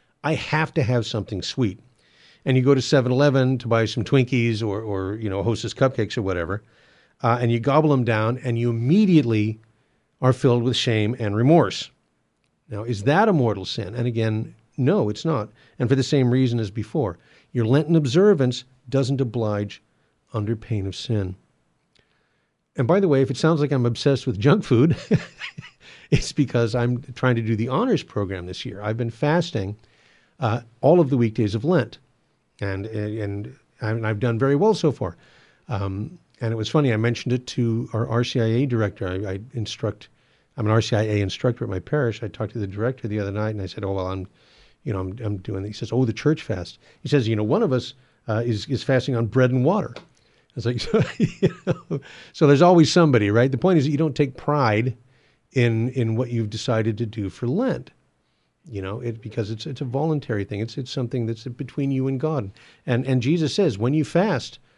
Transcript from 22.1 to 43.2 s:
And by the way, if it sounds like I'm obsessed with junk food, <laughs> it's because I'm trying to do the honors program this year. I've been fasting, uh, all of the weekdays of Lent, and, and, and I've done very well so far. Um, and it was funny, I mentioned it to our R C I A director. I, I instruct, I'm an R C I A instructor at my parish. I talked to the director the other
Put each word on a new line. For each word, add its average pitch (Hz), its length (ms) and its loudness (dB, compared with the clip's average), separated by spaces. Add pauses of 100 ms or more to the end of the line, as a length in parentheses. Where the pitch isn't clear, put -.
And 127 100 0
by 185 140 4
the 190 80 2
way, 135 140 4
if 131 80 0
it 127 60 -4
sounds 160 240 2
like 143 120 0
I'm 127 140 2
obsessed 123 400 0
with 104 120 -2
junk 139 260 4
food, 135 320 4 (600)
<laughs> - 540 -18
it's - 220 0
because 120 420 0
I'm 120 280 0 (120)
trying 127 220 2
to 117 60 -2
do 113 120 0
the 110 140 -2
honors 185 340 0
program 95 440 -6
this 92 180 -10
year. 101 180 -12
I've 107 140 -4
been 120 140 -4
fasting, 147 640 -2 (640)
uh, 113 220 0 (180)
all 156 180 6
of 147 120 4
the 139 60 2
weekdays 113 380 0
of 113 100 -4
Lent, 156 340 0 (640)
and, 98 260 -6
and, 107 680 -6 (260)
and 113 260 -2
I've 110 120 -2
done 117 200 0
very 135 180 2
well 208 180 4
so 160 160 0
far. 92 260 -6 (520)
Um, 98 500 -6 (220)
and 113 120 -2
it 113 40 -4
was 110 120 -4
funny, 147 240 2
I 110 40 2
mentioned 117 360 0
it 123 160 -2
to 117 440 -2
our 113 160 -2
R 120 160 0
C 120 160 -2
I 113 60 2
A 117 200 2
director. 110 400 -2
I, 95 280 -4
I 98 60 -8 (120)
instruct, - 560 -6 (480)
I'm 107 100 -2
an 107 60 4
R 113 100 6
C - 140 0
I 107 60 2
A 107 180 0
instructor 117 440 -2
at 107 60 -6
my 95 80 -4
parish. 120 440 -2
I 110 60 -6
talked 104 260 -8
to 123 40 -8
the 104 80 -4
director 107 400 -6
the 107 140 -4
other 101 100 -4